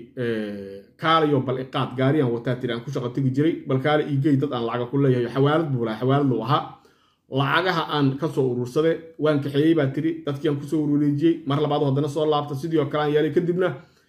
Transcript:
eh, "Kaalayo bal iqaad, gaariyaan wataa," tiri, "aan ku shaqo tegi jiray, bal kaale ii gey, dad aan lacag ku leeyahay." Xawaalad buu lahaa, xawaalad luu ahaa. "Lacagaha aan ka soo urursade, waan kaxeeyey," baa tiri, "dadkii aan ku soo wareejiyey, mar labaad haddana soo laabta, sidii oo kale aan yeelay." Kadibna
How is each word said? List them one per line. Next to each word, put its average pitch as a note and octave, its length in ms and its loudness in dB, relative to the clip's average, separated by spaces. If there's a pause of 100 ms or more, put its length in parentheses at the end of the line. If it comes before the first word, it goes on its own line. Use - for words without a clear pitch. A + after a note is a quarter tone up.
(160)
eh, G#2 680 -6 (160)
"Kaalayo D#3 400 4
bal B2 240 -2
iqaad, B2+ 320 -4
gaariyaan C3 360 2
wataa," A#2 280 -2
tiri, B2 140 -4
"aan A#2+ 100 -8
ku C#3+ 60 -10
shaqo C#3 180 -6
tegi C3 240 -2
jiray, D3 220 2 (120)
bal C3+ 140 0
kaale D3+ 240 2
ii C#3+ 160 -2
gey, C#3+ 160 4
dad C#3 160 -2
aan A#2 140 -4
lacag A#2+ 240 -4
ku C#3 80 -2
leeyahay." B2 340 2
Xawaalad D3 400 2
buu A#2 120 0
lahaa, A2 160 -4
xawaalad C3+ 280 2
luu A2+ 160 0
ahaa. D3 180 0 (680)
"Lacagaha D#3+ 520 0 (100)
aan C#3 240 2
ka E3 120 -4
soo C#3 240 0
urursade, D#3 680 -2
waan D3 220 2
kaxeeyey," C#3+ 340 2
baa C#3+ 120 2
tiri, D#3 380 -2
"dadkii C#3+ 240 -4
aan D3 80 0
ku C#3 100 -8
soo D3+ 200 -2
wareejiyey, D3 600 2
mar C#3 140 0
labaad D3 240 0
haddana C#3+ 240 0
soo D#3 180 -2
laabta, D3 280 0
sidii D#3+ 240 -2
oo D#3+ 80 2
kale D3+ 180 -2
aan D3 80 0
yeelay." D3+ 200 2
Kadibna F3 360 0 (400)